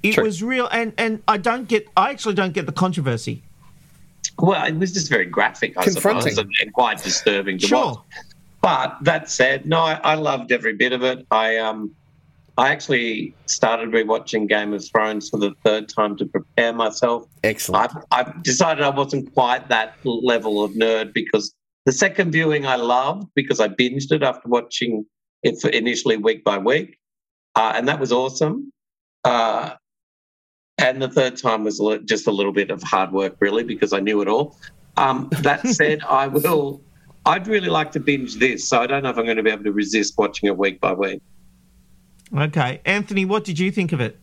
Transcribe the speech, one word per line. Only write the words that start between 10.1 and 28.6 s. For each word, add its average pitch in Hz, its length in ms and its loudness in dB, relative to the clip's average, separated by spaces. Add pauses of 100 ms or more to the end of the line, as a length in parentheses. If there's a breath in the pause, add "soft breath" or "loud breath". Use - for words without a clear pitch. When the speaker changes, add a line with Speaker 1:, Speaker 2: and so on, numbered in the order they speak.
Speaker 3:
loved 139 380 -2
every 113 220 0
bit 120 200 0
of 123 80 -2
it. 127 280 -2
I, 110 280 2
um, 110 360 -4 (600)
I 131 140 4
actually 117 640 -2 (100)
started 113 460 0
rewatching 110 580 0
Game 104 240 0
of 101 160 -6
Thrones 107 400 -2
for - 100 -6
the 101 140 0 (120)
third 107 260 2
time 104 260 -2
to 107 100 -4
prepare 117 460 -2
myself. 117 540 0 (180)
Speaker 4:
Excellent. 110 480 0 (180)
Speaker 3:
I, 123 120 4
I - 100 -4 (100)
decided 147 420 2
I 139 60 2
wasn't 135 440 -4
quite 127 340 2
that 110 260 0 (100)
level 113 600 0
of 98 80 -4
nerd 110 400 0
because 107 420 -2 (300)
the 135 80 4
second 190 400 0
viewing 156 340 2
I 131 100 2
loved 131 580 0
because 123 260 0
I 107 80 4
binged 127 440 0
it 151 100 2
after 123 260 -2
watching 120 560 -2 (380)
it - 180 0
for 123 80 0
initially 117 500 0
week 107 260 0
by 101 140 0
week. 123 400 -2 (560)
Uh, 110 200 2
and 120 140 0
that 151 120 0
was 120 120 0
awesome. 151 600 -2 (520)